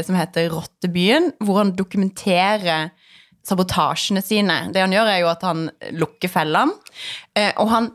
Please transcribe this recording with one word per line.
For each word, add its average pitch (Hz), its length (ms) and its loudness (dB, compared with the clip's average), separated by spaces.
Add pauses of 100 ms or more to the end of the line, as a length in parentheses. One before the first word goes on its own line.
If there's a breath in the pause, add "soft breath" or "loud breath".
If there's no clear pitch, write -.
som 185 120 0
heter 165 320 0
Rottebyen, 180 880 0
hvor 202 260 0
han 196 160 2
dokumenterer 190 1120 0 (560 soft breath)
sabotasjene 185 760 0
sine. 196 460 0
Det 190 160 -2
han 190 100 0
gjør 214 160 2
er 190 140 2
jo 170 80 2
at 165 160 -2
han 165 220 -2 (240)
lukker 165 360 -4
fellene, 180 460 0 (560 loud breath)
eh, 208 260 0
og 214 160 0
han, 226 240 2